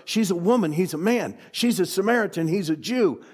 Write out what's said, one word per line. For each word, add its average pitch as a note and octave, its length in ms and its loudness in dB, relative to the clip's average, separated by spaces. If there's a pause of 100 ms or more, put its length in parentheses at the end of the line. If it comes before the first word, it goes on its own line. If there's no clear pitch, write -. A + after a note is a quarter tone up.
She's G#3+ 260 0
a F3+ 60 0
woman, F3+ 360 2
he's E3+ 220 -2
a D3+ 40 -4
man. F#3+ 380 -2 (160)
She's A#3 280 0
a F3 60 2
Samaritan, G3 600 0
he's E3+ 220 0
a D#3 60 0
Jew. F#3+ 460 0 (120)